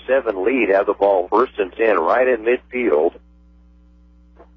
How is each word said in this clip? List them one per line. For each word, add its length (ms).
seven 380
lead 260
have 160
the 80
ball 340
first 300
and 140
ten 280
right 280
at 120
midfield 800